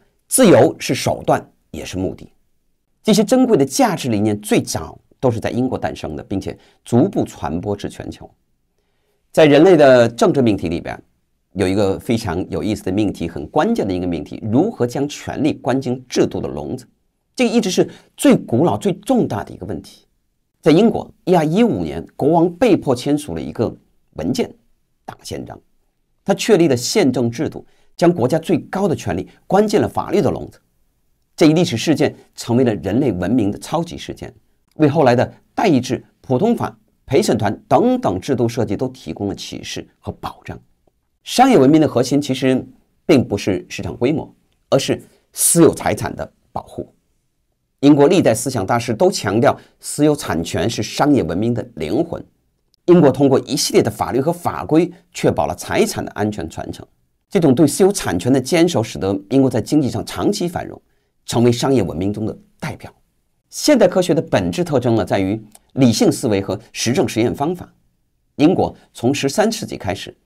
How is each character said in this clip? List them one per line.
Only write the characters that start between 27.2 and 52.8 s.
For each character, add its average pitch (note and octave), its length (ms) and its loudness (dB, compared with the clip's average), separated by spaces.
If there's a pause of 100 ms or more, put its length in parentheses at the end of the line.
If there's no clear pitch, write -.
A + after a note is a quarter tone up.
制 A#2+ 180 -4
度， - 160 -14 (320)
将 E3+ 160 4
国 F3 140 0
家 E3 100 0
最 D#3+ 220 -2
高 G3 300 -4
的 D3+ 80 -2
权 F2 200 -6
力 - 120 -8 (180)
关 G#3 220 0
进 G#3 120 0
了 A2 80 0
法 - 220 -8
律 F#3 100 0
的 C3+ 80 0
笼 - 220 -6
子。 - 80 -20 (800)
这 E3+ 100 4
一 D3+ 60 6
历 E3+ 120 2
史 - 120 -4
事 D3+ 180 0
件 B2 180 0 (220)
成 - 220 -4
为 C3 80 4
了 A2+ 120 2
人 G2 220 -2
类 C#3 140 0
文 F2+ 180 -4
明 A2 180 0
的 G#2 120 -6
超 D#3+ 240 -6
级 - 120 -14
事 - 160 -14
件， - 220 -16 (400)
为 D3+ 140 2
后 D3 160 2
来 B2 100 6
的 A#2+ 180 0 (220)
代 A#3+ 140 0
议 C#3 120 4
制、 - 240 -6 (160)
普 B2+ 160 -2
通 A3+ 200 2
法、 A2 200 -8 (280)
陪 - 180 2
审 E3 160 0
团 G#2 180 -2 (120)
等 A#3+ 320 2
等 G2+ 180 -2
制 C#3 160 -4
度 A#2+ 140 0
设 A#2 160 -2
计 G2+ 120 -6
都 B2+ 120 -4
提 B2+ 240 -12
供 G2+ 160 -6
了 F#2 80 -4
启 - 260 -14
示 - 240 -12 (140)
和 - 100 -12
保 - 340 -12
障。 - 140 -14 (640)
商 - 260 4
业 B3 80 6
文 C3+ 140 6
明 D#3 100 6
的 D3+ 60 4
核 A#2+ 160 0
心 C#3 180 0
其 C3+ 140 -4
实 C3 320 0 (380)
并 C#3 200 4
不 A2 140 -4
是 F#2 300 -2
市 - 160 -12
场 D#2+ 120 -8
规 B2 140 0
模， - 240 -6 (340)
而 A#2 80 2
是 A2+ 240 -2 (320)
私 - 300 2
有 A#2+ 100 6
财 F2 220 -4
产 - 220 -8
的 - 160 -10 (180)
保 - 140 -12
护。 - 280 -14 (880)
英 C#3+ 140 6
国 C#3+ 140 6
历 F3+ 140 4
代 A#2+ 120 4
思 - 160 -6
想 G#2+ 160 -4
大 A#2+ 120 0
师 A#2+ 160 -4
都 F3+ 160 2
强 G#2 280 -2
调， B2 180 2 (220)
私 - 240 -6
有 D3 140 4
产 E2+ 260 -6
权 F2 260 -4
是 A#2 140 -6
商 C#3+ 320 0
业 A2 80 2
文 E2 140 -4
明 A#2 160 -2
的 A2+ 120 -4 (100)
灵 D#2+ 280 -4
魂。 - 220 -8 (640)